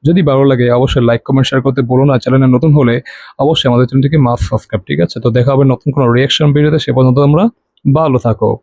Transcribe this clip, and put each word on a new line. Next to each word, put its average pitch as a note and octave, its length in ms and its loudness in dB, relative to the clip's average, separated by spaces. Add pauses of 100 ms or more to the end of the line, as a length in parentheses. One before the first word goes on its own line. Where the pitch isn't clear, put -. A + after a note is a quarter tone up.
যদি F3 220 2
ভালো C3+ 220 2
লাগে B2 140 0 (140)
অবশ্যই B2+ 300 0
লাইক, A#2 180 0
কমেন্ট, C3+ 220 0
শেয়ার C3+ 160 0
করতে C3+ 160 -2 (100)
বলো B2+ 180 2
না। C3 140 0
চ্যানেলে C3 320 2
নতুন D3+ 220 2
হলে A#2+ 180 2 (480)
অবশ্যই D3+ 260 -2
আমাদের B2 180 2
চ্যানেলটিকে C#3 400 0
মাস্ট A#2+ 220 -2
সাবস্ক্রাইব, G#2+ 400 -6
ঠিক D2 160 -4
আছে? - 180 -8
তো C3 40 -2 (100)
দেখা B2 160 0
হবে C3+ 200 2
নতুন - 220 -6
কোনো C#3 100 0 (100)
রিয়াকশন C3+ 400 0
ভিডিওতে, D3+ 300 0
সে C3 100 -6
পর্যন্ত C3 300 2
তোমরা D3+ 180 2 (420)
ভালো C#3 400 0
থাকো। G#2+ 240 -2 (140)